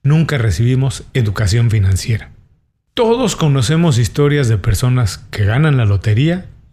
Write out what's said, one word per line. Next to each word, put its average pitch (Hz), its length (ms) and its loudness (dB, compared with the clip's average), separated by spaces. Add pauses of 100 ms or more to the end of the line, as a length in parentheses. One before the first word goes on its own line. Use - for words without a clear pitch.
nunca 156 360 0
recibimos 123 640 -2 (100)
educación 110 560 0
financiera. 98 640 -2 (640)
Todos 233 420 0
conocemos 147 640 0
historias 143 500 0
de 113 100 2
personas 120 600 0 (120)
que - 140 -4
ganan 139 320 2
la 123 80 2
lotería 113 640 0 (280)